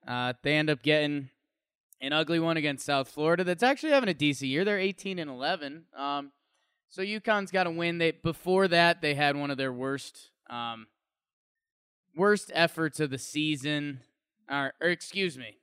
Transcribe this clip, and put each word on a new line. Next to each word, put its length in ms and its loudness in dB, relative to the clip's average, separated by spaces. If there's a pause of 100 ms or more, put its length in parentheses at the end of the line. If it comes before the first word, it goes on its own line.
Uh, 260 -4 (100)
they 140 2
end 140 2
up 120 0
getting 480 2 (680)
an 120 -4
ugly 280 2
one 160 2
against 280 -2
South 240 0
Florida. 340 0
That's 200 0
actually 300 2
having 160 4
a 60 0
decent 360 0
year. 140 2
They're 140 0
eighteen 400 -4
and 120 -8
eleven. 540 -6 (120)
Um, 360 -6 (560)
so 140 -8
UConn's 480 -2
got 160 2
a 40 -2
win. 280 -2
They, 120 4
before 580 2
that, 320 6
they 140 0
had 220 2
one 140 -4
of 60 -4
their 160 -2
worst, 580 -8 (200)
um, 380 -10 (1300)
worst 380 2
efforts 480 0
of 100 0
the 80 -6
season. 840 -4 (500)
Or, 300 -4
or 80 0
excuse 500 -4
me 240 -16